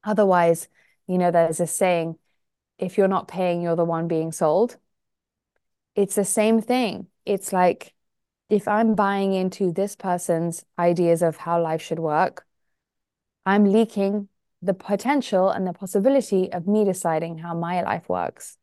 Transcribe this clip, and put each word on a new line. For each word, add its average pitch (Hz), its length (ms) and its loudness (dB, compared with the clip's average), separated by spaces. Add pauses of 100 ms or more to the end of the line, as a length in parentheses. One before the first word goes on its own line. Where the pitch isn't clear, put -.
Otherwise, 185 640 2 (380)
you 180 120 -2
know, 175 120 2
there's 165 300 2
a 170 60 0
saying, 170 520 -2 (600)
"If 185 200 -4
you're 196 100 4
not 190 200 -2
paying, 175 340 -2
you're 170 140 -2
the 170 80 0
one 165 240 -2
being 160 240 -4
sold." 180 440 0 (1200)
It's 196 200 0
the 202 100 0
same 220 360 2
thing. 233 460 -2 (180)
It's 196 280 -4
like, 180 420 0 (540)
if 208 180 0
I'm 220 280 2
buying 196 380 0
into 185 400 -2
this 196 220 -4
person's 170 680 -4 (140)
ideas 170 440 4
of 160 140 0
how 170 260 -2
life 160 200 -2
should 160 180 -6
work, 160 460 -2 (1000)
I'm 202 180 4
leaking 202 640 0 (320)
the 180 140 -2
potential 196 760 0
and 185 160 -2
the 175 60 -4
possibility 202 800 0
of 175 140 -6
me 208 180 2
deciding 165 540 -2
how 170 160 -10
my 170 280 -4
life - 260 -6
works. - 540 -6